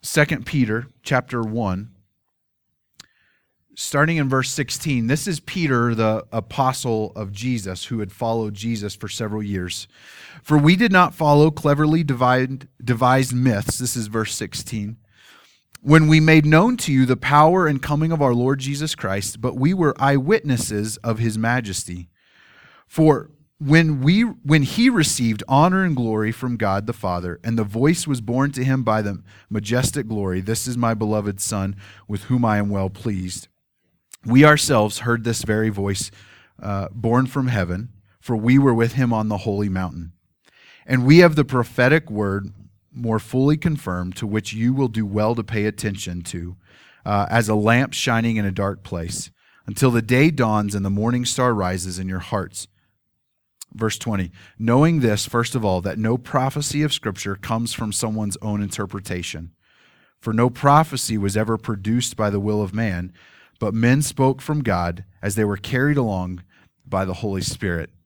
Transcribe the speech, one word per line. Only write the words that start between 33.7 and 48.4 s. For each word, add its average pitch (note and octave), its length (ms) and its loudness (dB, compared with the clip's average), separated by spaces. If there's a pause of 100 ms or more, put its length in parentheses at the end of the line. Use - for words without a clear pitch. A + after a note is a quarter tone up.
we B2+ 200 8
ourselves C#3 560 4
heard A#2 220 0
this A2+ 220 -4
very A2 240 0
voice, G2+ 420 -4 (500)
uh, G2 300 -4
borne A#2 360 0
from C3 200 -2
heaven, G2+ 440 -2 (300)
for A#2+ 160 -4
we A#2+ 220 4
were C#3 160 4
with A#2 200 2
him B2+ 180 2
on A2 160 0
the G#2 100 -2
holy G#2 300 -2
mountain. F2 440 -6 (720)
And C3 220 0
we D3+ 120 8
have E3+ 180 8
the D3 80 4
prophetic C3 680 0
word G2+ 380 -2 (440)
more A2+ 280 -2
fully C#3 360 0
confirmed, F#2 600 -4
to A#2 100 -8
which G#2+ 260 -4
you A#2 200 0
will C3+ 160 0
do A2 180 -2
well G#2+ 300 0
to A2+ 80 -4
pay G#2 220 -2
attention G2 560 -6
to, F2 340 -10 (500)
uh, G2+ 240 0
as A2+ 180 2
a A2 60 2
lamp A2+ 380 2
shining A2+ 440 -2
in G#2+ 80 -2